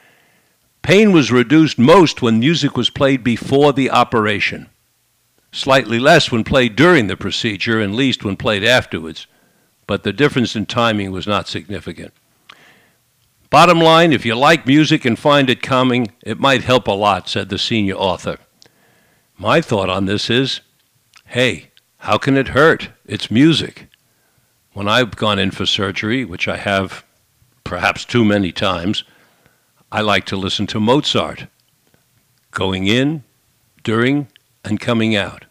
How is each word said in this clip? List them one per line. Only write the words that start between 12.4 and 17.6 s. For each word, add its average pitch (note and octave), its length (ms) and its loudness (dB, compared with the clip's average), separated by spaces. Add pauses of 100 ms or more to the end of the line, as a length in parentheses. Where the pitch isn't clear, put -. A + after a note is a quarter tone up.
"Bottom E3+ 300 4
line, E3 320 4
if A2+ 140 0
you A2+ 100 -2
like C#3 320 2
music D3 380 2
and A#2 120 0
find C#3+ 320 2
it A#2 120 -2
calming, B2+ 500 0 (120)
it G#2+ 160 -10
might C3 240 0
help B2 240 0
a G#2+ 40 -2
lot," G2 380 0
said G2 180 -6
the F#2+ 100 -6
senior G2 380 -2